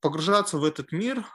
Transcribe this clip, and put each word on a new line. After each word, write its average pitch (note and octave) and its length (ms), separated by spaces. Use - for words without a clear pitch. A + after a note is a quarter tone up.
погружаться E3 560
в C#3+ 80
этот D#3 280
мир, A#3 420